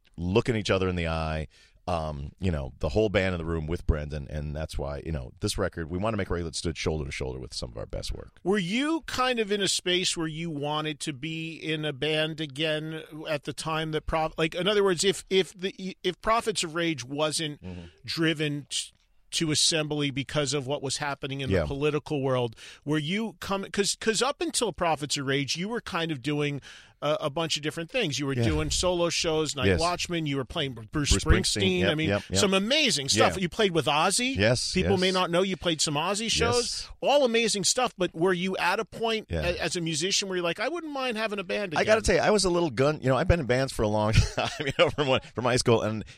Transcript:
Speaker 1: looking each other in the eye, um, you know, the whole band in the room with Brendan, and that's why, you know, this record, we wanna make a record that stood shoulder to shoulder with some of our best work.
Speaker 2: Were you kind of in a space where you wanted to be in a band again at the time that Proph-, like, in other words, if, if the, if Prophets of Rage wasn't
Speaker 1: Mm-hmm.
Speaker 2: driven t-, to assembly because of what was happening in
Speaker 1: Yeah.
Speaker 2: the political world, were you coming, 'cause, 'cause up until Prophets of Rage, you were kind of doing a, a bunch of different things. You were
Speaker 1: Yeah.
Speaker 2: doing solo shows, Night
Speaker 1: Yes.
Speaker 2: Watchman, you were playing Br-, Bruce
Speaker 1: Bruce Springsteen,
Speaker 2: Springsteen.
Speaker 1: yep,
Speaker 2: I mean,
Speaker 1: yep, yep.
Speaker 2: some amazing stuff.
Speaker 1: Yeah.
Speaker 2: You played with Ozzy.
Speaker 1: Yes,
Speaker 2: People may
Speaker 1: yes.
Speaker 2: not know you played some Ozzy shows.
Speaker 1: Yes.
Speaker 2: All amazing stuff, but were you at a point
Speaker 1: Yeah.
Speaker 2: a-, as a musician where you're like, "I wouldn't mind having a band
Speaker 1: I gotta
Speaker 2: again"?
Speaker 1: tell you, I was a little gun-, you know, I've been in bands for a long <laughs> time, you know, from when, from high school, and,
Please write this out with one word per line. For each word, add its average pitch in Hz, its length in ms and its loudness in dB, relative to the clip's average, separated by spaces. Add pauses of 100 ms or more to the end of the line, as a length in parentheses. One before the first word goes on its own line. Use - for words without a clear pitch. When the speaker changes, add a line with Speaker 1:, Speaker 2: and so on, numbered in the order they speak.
(160)
Speaker 1:
looking 101 400 2
each 104 140 -2
other 95 180 2
in 90 80 0
the 85 120 -2
eye, 80 400 -2 (420)
um, 76 520 -4
you 92 100 0
know, 69 280 -4
the 76 100 -2
whole 110 180 4
band 95 260 2
in 85 60 -4
the 80 60 -6
room 80 200 -2
with 82 220 -2
Brendan, 76 420 -2
and 76 240 -6
that's 78 240 -8
why, 71 280 -6
you - 80 -4
know, 65 260 -8
this 104 180 -2
record, 85 320 -4
we 90 80 -4
wanna 95 200 -2
make 95 120 -4
a - 40 -2
record 87 140 -4
that 76 80 -10
stood 82 220 -4
shoulder 78 280 -2
to 69 80 -8
shoulder 64 260 -6
with 62 140 -12
some 62 180 -10
of 57 60 -14
our 53 80 -8
best - 260 -8
work. - 320 -14
Speaker 2:
Were 190 140 2
you 247 500 -2
kind 254 320 -2
of 208 140 -2
in 208 80 0
a 185 80 0
space 180 480 -2
where 165 100 -4
you 160 220 -6
wanted 151 500 -4
to 156 140 -6
be 160 420 -8
in 156 300 -4
a 151 80 -4
band 156 480 -2
again 156 600 -4 (260)
at 147 160 -4
the 151 80 -6
time 160 400 -4
that 151 120 -2
Proph-, 160 320 0
like, 160 160 0
in 175 140 0
other 208 160 4
words, 190 220 2
if, - 240 2
if 190 280 2
the, 185 460 -6
if 185 180 -2
Prophets 220 400 0
of 156 140 -6
Rage 165 300 -2
wasn't 147 580 -2
Speaker 1:
Mm-hmm. 90 180 -10 (240)
Speaker 2:
driven 151 640 0
t-, - 220 -6 (400)
to 160 200 0
assembly 151 600 2
because 135 420 -2
of 139 140 -4
what 143 160 -2
was 135 140 -4
happening 139 440 -6
in 131 80 -2
Speaker 1:
Yeah. 95 120 4
Speaker 2:
the 76 60 -2
political 143 540 -2
world, 127 340 0 (280)
were 151 140 0
you 190 420 -4
coming, 196 320 -4
'cause, 202 280 0
'cause 220 220 0
up 269 200 0
until 262 320 -2
Prophets 151 440 0
of 139 80 -6
Rage, 139 300 0
you 180 140 -6
were 233 120 -4
kind 165 300 -4
of 135 100 -6
doing 143 400 -2 (400)
a, 151 200 2
a 151 80 -2
bunch 160 280 -2
of 156 40 -6
different 160 300 -6
things. 175 260 -2
You 143 80 -4
were 135 80 -2
Speaker 1:
Yeah. 123 120 2
Speaker 2:
doing 143 260 2
solo 175 380 2
shows, 156 460 0
Night 131 120 2
Speaker 1:
Yes. 185 140 6
Speaker 2:
Watchman, 170 440 0
you 139 120 0
were 131 80 -2
playing 139 280 -4
Br-, 117 80 -12 (100)
Bruce 147 200 0
Speaker 1:
Bruce - 140 6
Springsteen, - 360 4
Speaker 2:
Springsteen. 185 200 4
Speaker 1:
yep, 190 100 4
Speaker 2:
I - 40 0
mean, 160 140 2
Speaker 1:
yep, 202 200 2
yep. 190 100 2
Speaker 2:
some 196 160 4
amazing 202 540 2
stuff. - 260 6
Speaker 1:
Yeah. 190 60 -4
Speaker 2:
You 175 80 0
played 202 240 2
with 151 120 2
Ozzy. 190 500 2
Speaker 1:
Yes, 113 380 2
Speaker 2:
People 185 240 4
may 185 100 2
Speaker 1:
yes. 185 60 2
Speaker 2:
not 185 160 2
know 175 140 4
you 190 140 0
played 165 240 -2
some 160 140 0
Ozzy 196 360 -2
shows. 233 240 2
Speaker 1:
Yes. - 340 -2 (120)
Speaker 2:
All 269 240 6
amazing 226 400 2
stuff, 247 320 2
but 180 180 0
were 180 180 2
you 185 240 0
at 180 220 0
a 220 60 -4
point 220 440 -4
Speaker 1:
Yeah. 80 120 -2
Speaker 2:
a-, 175 200 -2
as 170 140 -2
a 180 60 -2
musician 165 480 0
where 185 80 -2
you're 175 60 0
like, 170 180 -2
"I 240 80 -2
wouldn't 320 240 -6
mind 254 240 -4
having 214 200 -2
a 196 60 -6
band 202 320 -4
Speaker 1:
I 190 80 2
gotta 214 160 6
Speaker 2:
again"? - 40 0
Speaker 1:
tell - 120 4
you, - 60 4
I 147 100 4
was 202 140 4
a 185 40 4
little 175 220 4
gun-, 139 300 2
you 127 80 2
know, 131 80 6
I've 156 100 2
been 170 140 6
in 131 40 -2
bands 127 280 2
for 120 100 0
a 107 60 4
long 107 240 2
<laughs> - 220 6
time, 117 140 -2 (120)
you 139 180 -2
know, - 100 6
from 139 200 0
when, 127 100 4 (160)
from 110 80 -4
high 123 140 2
school, 117 240 4
and, 107 220 -2 (140)